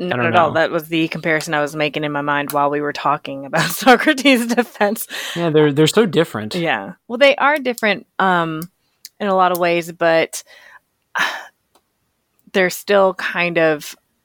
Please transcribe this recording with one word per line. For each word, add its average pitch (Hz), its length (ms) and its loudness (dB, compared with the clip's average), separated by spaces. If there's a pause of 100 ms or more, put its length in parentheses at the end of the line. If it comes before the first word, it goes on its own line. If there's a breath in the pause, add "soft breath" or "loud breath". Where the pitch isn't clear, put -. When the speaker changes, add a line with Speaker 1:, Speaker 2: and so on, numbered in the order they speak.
Speaker 1:
I 180 40 -6
Speaker 2:
not 180 120 -2
Speaker 1:
don't 123 100 0
Speaker 2:
at 170 100 0
all. 165 120 6
Speaker 1:
know. - 60 -4
Speaker 2:
That 156 160 2
was 156 180 -4
the 160 200 0
comparison 156 460 -2
I 147 80 0
was 147 120 -4
making 151 300 -2
in 147 80 -4
my 143 80 -4
mind 143 320 -2
while 143 160 2
we 147 140 -2
were 147 100 -4
talking 139 540 -4
about 160 240 -2
<laughs> - 0 -
Socrates' 262 760 4
Defense. 226 600 -2 (280 loud breath)
Speaker 1:
Yeah, 170 140 -2
they're, 151 240 4
they're 156 140 4
so 214 180 4
different. 139 500 -2
Speaker 2:
Yeah. 156 380 -4 (140)
Well, 240 100 -8
they 277 200 4
are 285 200 2
different, 233 500 -4 (120)
um, 170 440 0 (560)
in 208 100 -4
a 190 60 0
lot 185 180 4
of 175 60 -2
ways, 170 340 0
but 165 500 0 (760 loud breath)
<sighs> - 60 -2 (1300 loud breath)
they're 185 180 2
still 196 440 2
kind 175 440 -2
of, 156 360 0 (300)